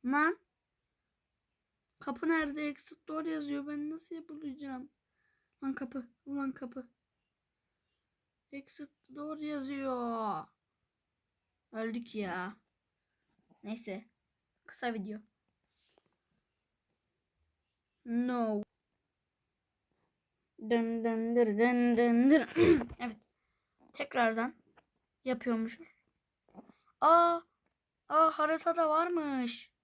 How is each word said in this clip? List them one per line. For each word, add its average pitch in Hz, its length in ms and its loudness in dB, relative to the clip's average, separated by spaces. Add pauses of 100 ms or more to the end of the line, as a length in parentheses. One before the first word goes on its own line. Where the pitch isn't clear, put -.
lan. 302 340 2 (1600)
Kapı 247 300 -4
nerede? 302 400 0
Exit - 400 -14
door 311 160 -6
yazıyor. 285 420 -4
Ben 294 240 -6
nasıl 330 380 -12
bulacağım? 277 640 -12 (760)
Lan 269 100 -4
kapı. 254 340 -10 (160)
Ulan 277 280 -4
kapı. 254 360 -12 (1600)
Exit 277 380 -16 (240)
door 302 240 -8
yazıyor. 262 1040 -4 (1300)
Öldük 226 420 -8
ya. 190 420 -6 (1040)
Neyse. 214 420 -10 (640)
Kısa 240 280 -8
video. 208 260 -8 (2750)
No. 233 580 -2 (2000)
Dın 233 340 2
dın 226 320 0
dır 220 220 4
dın 240 380 4
dın 240 340 6
dır. 285 240 6
<clears throat> 320 440 4
Evet. 240 300 -10 (640)
Tekrardan 240 640 0 (680)
yapıyormuşuz. 240 680 -4 (1040)
Aa, 339 400 6 (680)
aa, 320 220 6
haritada 320 580 0
varmış. 302 840 -2 (140)